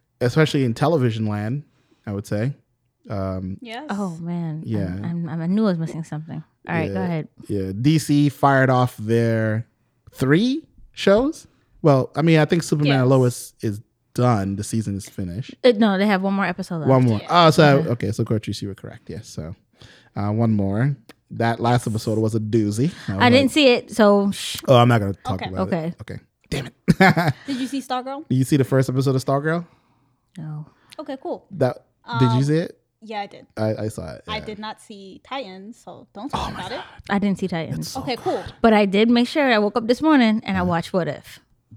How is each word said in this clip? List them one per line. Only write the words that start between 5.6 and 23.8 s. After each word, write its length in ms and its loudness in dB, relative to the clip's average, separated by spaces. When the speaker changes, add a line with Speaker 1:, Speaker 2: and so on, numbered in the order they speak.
Speaker 3:
I 40 2
was 80 -2
missing 260 -6
something. 380 -12
All 80 -6
right, 140 -2
go 60 -8
Speaker 1:
Yeah. 100 -4
Speaker 3:
ahead. 240 -4
Speaker 1:
Yeah, 320 -4
D 200 4
C 320 2
fired 400 4
off 260 2
their 680 0
three 540 2
shows. 540 2
Well, 340 4
I 60 -2
mean, 160 6
I 80 4
think 160 0
Superman 380 2
and 20 4
Speaker 2:
Yes. 80 4
Speaker 1:
Lois 500 2
is 220 -6
done. 420 2
The 60 -8
season 320 -4
is 140 -10
finished. 460 -10
Speaker 3:
Uh, 120 8
no, 200 2
they 100 2
have 160 2
one 120 -2
more 100 -2
episode 360 -6
left. 100 -2
Speaker 1:
One 140 6
more. 140 2
Speaker 2:
Yeah. 280 4
Speaker 1:
Oh, 40 8
so 280 6
Speaker 3:
Okay. 100 0
Speaker 1:
okay, 240 -2
so 140 -2
Courtship, 340 -4
you 80 -8
were 60 -10
correct. 360 -20
Yes. 160 -14
So, 300 -12
uh, 160 -4
one 220 2
more. 420 0
That 280 -2
last 280 0
episode 300 -2
was 160 0
a 60 0
doozy. 520 0
I 60 -4
was 100 0
Speaker 3:
I 60 6
didn't 160 6
Speaker 1:
like, 60 2
Speaker 3:
see 160 4
it, 220 0